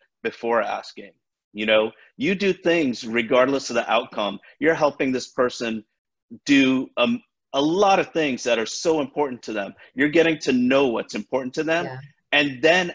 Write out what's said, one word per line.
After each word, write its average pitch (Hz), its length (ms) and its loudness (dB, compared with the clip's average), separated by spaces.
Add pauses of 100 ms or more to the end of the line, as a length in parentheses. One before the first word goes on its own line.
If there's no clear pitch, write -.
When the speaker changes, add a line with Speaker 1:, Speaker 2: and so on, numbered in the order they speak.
(220)
Speaker 1:
before 117 400 -2
asking. 101 520 -10 (380)
You 107 140 -6
know, 110 260 2 (240)
you 160 200 -2
do 190 180 0
things 160 540 -2
regardless 127 640 0
of - 20 -6
the 117 180 -2
outcome. 107 480 -2 (200)
You're 160 160 2
helping 147 360 0
this 123 180 -6
person 117 540 -4 (600)
do, 131 500 2
um, 120 280 0 (300)
a 139 80 0
lot 190 380 4
of - 140 -4
things 143 320 -2
that 120 120 2
are 113 80 -2
so 160 360 -2
important 131 420 -4
to - 80 -10
them. 101 220 -6 (200)
You're 139 140 0
getting 160 320 2
to 139 140 0
know 131 340 4
what's 110 280 -4
important 127 400 -6
to 160 80 -2
them. 165 220 -2
Speaker 2:
Yeah. 131 140 -10 (320)
Speaker 1:
And 143 300 0
then 170 340 2